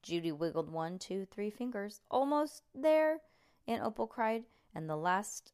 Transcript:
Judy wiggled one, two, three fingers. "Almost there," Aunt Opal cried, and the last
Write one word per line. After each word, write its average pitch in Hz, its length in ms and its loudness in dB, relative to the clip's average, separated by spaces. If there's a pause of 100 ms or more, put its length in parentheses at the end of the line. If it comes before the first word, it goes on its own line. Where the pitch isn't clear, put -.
Judy 165 280 -2
wiggled 160 400 -2
one, 165 300 -4
two, 190 260 -4
three 208 240 -6
fingers. 208 500 -6 (100)
"Almost 294 520 2 (100)
there," 311 480 4 (460)
Aunt 233 160 -2
Opal 226 240 -2
cried, 226 400 -2 (260)
and 160 160 -6
the 156 80 -2
last 180 580 -2